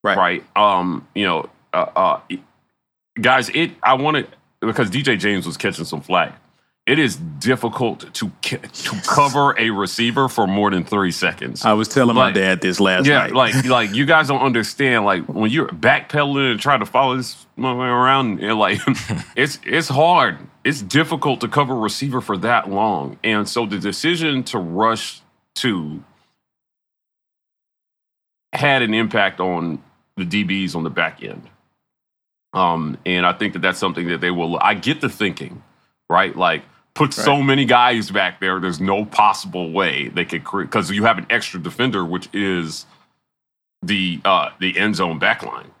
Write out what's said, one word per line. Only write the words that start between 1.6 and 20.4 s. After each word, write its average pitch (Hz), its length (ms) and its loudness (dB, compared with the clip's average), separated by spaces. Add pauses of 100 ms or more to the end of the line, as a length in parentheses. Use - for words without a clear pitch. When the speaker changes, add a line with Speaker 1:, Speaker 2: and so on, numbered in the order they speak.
Speaker 2:
uh, 127 200 0
uh, 92 260 0 (1000)
guys, 127 300 2
it, 165 220 0 (120)
I 131 120 6
wanted, 147 320 0 (340)
because 110 280 0
D 127 120 -2
J 123 160 2
James 98 280 -2
was 85 120 -8
catching 90 260 -4
some 76 160 -8
flack, 85 400 -2 (460)
it 156 140 2
is 107 180 0
difficult 107 960 -4
to 101 180 -6 (100)
ca-, - 180 -6
to - 460 -8
cover 143 540 4
a 113 120 2
receiver 117 580 0
for 104 180 2
more 101 240 2
than 90 140 0
three 98 260 0
seconds. - 540 -4
Speaker 1:
I 113 80 6
was 107 160 2
telling 120 260 4
my 127 120 6
Speaker 2:
Like, 95 80 -2
Speaker 1:
dad 95 260 2
this 92 180 0
last 92 280 4
Speaker 2:
yeah, 143 100 4
Speaker 1:
night. 98 160 0
Speaker 2:
like, 127 320 2
like, 117 280 2
you 135 120 2
guys 156 240 4
don't 135 120 0
understand. 120 640 2
Like, 98 220 2
when 107 260 0
you're 156 160 0
backpedaling 139 840 0
and 107 100 -2
trying 139 180 2
to - 60 -2
follow 127 320 2
this - 280 -8 (120)
motherfucker 123 340 -2 (120)
around, 131 360 4
and, 110 180 -2
like, 101 220 2 (280)
<laughs> - 280 -6
it's, 139 300 -2
it's 160 240 -2
hard. 147 480 2 (260)